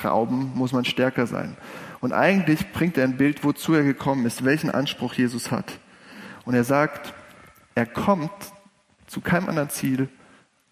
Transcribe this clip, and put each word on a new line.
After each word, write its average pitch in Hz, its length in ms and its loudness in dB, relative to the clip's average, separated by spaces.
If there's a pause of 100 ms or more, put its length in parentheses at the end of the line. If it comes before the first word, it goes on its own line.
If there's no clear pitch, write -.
rauben, 120 520 0
muss 127 180 0
man 123 100 2
stärker 127 440 0
sein. - 280 -6 (460)
Und 127 120 -2
eigentlich 156 580 4
bringt 170 260 0
er 131 80 4
ein 131 100 0
Bild, 143 280 2
wozu 143 300 0
er 151 100 4
gekommen 135 420 0
ist, 120 180 -4
welchen 147 260 2
Anspruch 131 440 -2
Jesus 123 380 -2
hat. - 280 -4 (640)
Und 123 120 -2
er 120 80 4
sagt, 139 500 0 (600)
er 117 100 2
kommt 190 460 0 (760)
zu - 140 -10
keinem 175 260 0
anderen 147 220 -2
Ziel, 135 400 -2 (640)